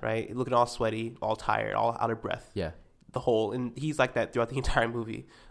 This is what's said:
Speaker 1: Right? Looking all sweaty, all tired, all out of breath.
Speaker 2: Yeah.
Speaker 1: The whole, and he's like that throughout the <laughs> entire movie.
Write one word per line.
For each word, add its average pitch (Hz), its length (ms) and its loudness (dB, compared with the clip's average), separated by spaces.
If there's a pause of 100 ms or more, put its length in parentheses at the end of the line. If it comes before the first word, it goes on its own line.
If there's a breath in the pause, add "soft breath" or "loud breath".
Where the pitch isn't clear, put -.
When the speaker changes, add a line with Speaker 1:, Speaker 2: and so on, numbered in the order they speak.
Speaker 1:
Right? 110 340 -2
Looking 123 180 0
all 120 120 6
sweaty, 113 540 -2
all 107 140 0
tired, 107 400 -2
all 113 240 0
out 117 120 0
of 110 120 -4
breath. - 320 0
Speaker 2:
Yeah. 82 180 -2 (400)
Speaker 1:
The 123 80 -4
whole, 110 320 4
and 120 240 -4
he's 147 220 -2
like 127 160 4
that 117 180 0
throughout 117 180 0
the 131 60 -8
<laughs> 131 80 0
entire 117 220 2
movie. 117 400 -6 (240 loud breath)